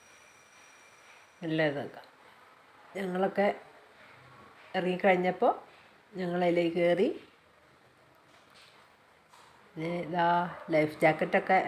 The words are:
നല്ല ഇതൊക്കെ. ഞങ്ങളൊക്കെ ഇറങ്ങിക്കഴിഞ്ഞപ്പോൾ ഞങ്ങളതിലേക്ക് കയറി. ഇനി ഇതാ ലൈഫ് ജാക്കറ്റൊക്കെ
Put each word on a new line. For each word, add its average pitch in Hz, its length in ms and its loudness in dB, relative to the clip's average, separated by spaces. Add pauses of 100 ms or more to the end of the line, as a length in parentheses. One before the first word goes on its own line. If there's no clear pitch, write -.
(1400)
നല്ല 160 300 0
ഇതൊക്കെ. 139 300 -10 (960)
ഞങ്ങളൊക്കെ 190 500 0 (1300)
ഇറങ്ങിക്കഴിഞ്ഞപ്പോൾ 180 760 2 (680)
ഞങ്ങളതിലേക്ക് 175 580 0
കയറി. 175 300 4 (2750)
ഇനി 165 160 -6 (160)
ഇതാ 170 220 0 (460)
ലൈഫ് 151 280 0
ജാക്കറ്റൊക്കെ 180 640 2